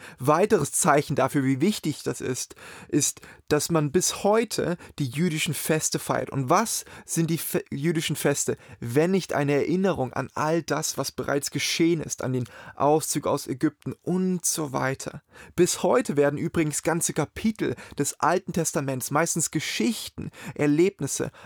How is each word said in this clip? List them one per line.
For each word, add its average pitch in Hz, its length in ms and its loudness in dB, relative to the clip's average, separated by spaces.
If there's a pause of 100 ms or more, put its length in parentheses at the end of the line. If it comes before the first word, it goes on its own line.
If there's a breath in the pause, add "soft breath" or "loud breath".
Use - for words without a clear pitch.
(200 loud breath)
weiteres 160 500 4
Zeichen 147 460 2
dafür, 135 260 2
wie 131 180 0
wichtig 160 440 0
das 131 160 -4
ist, - 340 -6 (320 loud breath)
ist, - 360 0 (260 loud breath)
dass 147 240 2
man 151 180 2
bis - 320 0
heute 208 540 2 (240 loud breath)
die 139 80 -2
jüdischen 156 440 -2
Feste - 460 0
feiert. - 320 -2
Und 131 180 -2
was 196 360 2 (200 loud breath)
sind 160 240 -2
die 165 100 0
Fe-, - 340 -4
jüdischen 156 420 0
Feste, 135 420 0 (220 loud breath)
wenn 139 320 2
nicht 190 220 0
eine 143 220 2
Erinnerung 147 580 0
an 135 220 -4
all 160 280 0
das, 151 340 -4
was 139 140 -4
bereits 139 400 -4
geschehen 165 500 0
ist, 127 220 -8
an 127 100 -2
den 127 160 -2 (280 loud breath)
Auszug 151 500 2
aus 135 220 -2
Ägypten - 540 -4
und 185 420 0
so 147 280 -2
weiter? 135 520 -4 (320 loud breath)
Bis - 260 2
heute 196 340 2
werden 143 220 4
übrigens 156 460 -2
ganze 165 280 0
Kapitel 165 640 -2 (240 loud breath)
des - 220 -2
Alten 170 320 0
Testaments, 139 580 -2
meistens 156 400 0
Geschichten, - 800 -4 (240 loud breath)
Erlebnisse 147 800 2 (140)